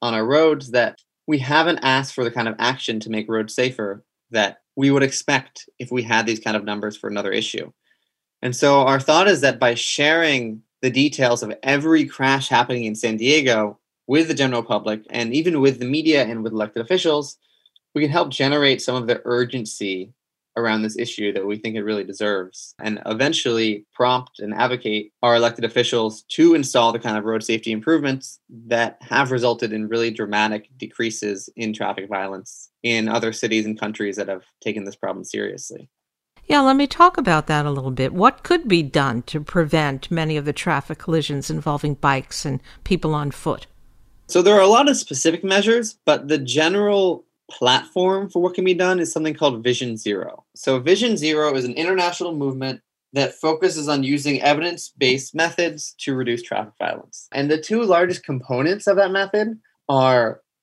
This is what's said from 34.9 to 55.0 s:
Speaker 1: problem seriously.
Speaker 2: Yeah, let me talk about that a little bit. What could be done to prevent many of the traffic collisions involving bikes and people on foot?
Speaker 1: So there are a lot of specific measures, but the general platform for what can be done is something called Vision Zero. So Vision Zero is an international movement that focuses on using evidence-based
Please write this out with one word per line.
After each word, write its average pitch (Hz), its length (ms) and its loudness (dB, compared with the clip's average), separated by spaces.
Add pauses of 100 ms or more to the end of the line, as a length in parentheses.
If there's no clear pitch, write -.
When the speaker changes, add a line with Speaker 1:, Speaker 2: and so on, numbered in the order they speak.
Speaker 1:
problem 95 280 -8
seriously. 101 640 -10 (580)
Speaker 2:
Yeah, 294 140 4
let 269 160 4
me 277 100 2
talk 359 300 6
about 180 300 0
that 147 200 0
a 147 40 -2
little 135 200 -4
bit. 131 220 -2
What 208 300 2
could 339 260 0
be 170 140 4
done 135 400 0
to - 180 -6
prevent 151 680 0
many 160 260 -2
of 143 80 -4
the 147 80 -4
traffic 147 460 -4
collisions 147 520 -2
involving 147 440 -2
bikes 139 500 -2
and 139 160 -4 (240)
people 156 300 0
on 147 160 -4
foot? - 360 -6 (600)
Speaker 1:
So 175 140 2
there 196 140 6
are 202 60 8
a 190 60 8
lot 254 220 6
of 277 80 2
specific 165 460 -2
measures, 208 640 2
but 143 240 2
the 151 100 2
general 180 880 2 (260)
platform 185 800 0
for 175 100 -2
what 180 140 0
can 185 100 -2
be 185 80 4
done 180 260 2
is 165 140 -2
something 156 220 -2
called 131 280 0
Vision 120 360 -2
Zero. - 460 -6 (100)
So 131 260 0
Vision 196 380 2
Zero 151 360 0
is 127 120 -2
an 123 80 -6
international 175 600 -2
movement 131 460 -4 (320)
that 135 220 0
focuses 156 520 -2
on 143 160 0
using 143 380 0
evidence-based 135 920 0